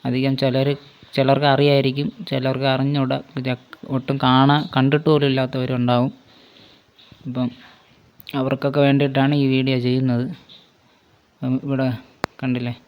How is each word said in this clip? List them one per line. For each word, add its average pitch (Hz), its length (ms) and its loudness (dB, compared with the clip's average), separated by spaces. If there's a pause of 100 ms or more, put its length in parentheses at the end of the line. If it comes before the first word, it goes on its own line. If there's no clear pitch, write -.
അധികം 131 340 0
ചിലർ, 135 260 0 (480)
ചിലർക്ക് 139 380 2
അറിയായിരിക്കും, 139 540 2 (220)
ചിലർക്ക് 131 440 -2
അറിഞ്ഞൂടാ, 135 420 -2 (240)
ഇത് 127 100 -6 (460)
ഒട്ടും 139 300 -4
കാണാൻ 139 360 6 (140)
കണ്ടിട്ട് 139 340 2
പോലും 143 220 2
ഇല്ലാത്തവരുണ്ടാവും. 127 800 0 (1160)
അപ്പം 127 200 -4 (920)
അവർക്കൊക്കെ 135 460 -2
വേണ്ടിയിട്ടാണ് 139 560 2
ഈ - 20 2 (100)
വീഡിയോ 131 320 0
ചെയ്യുന്നത്. 127 380 0 (1160)
അപ്പം 131 240 -2
ഇവിടെ 135 220 -2 (540)
കണ്ടില്ലേ 123 320 -4 (140)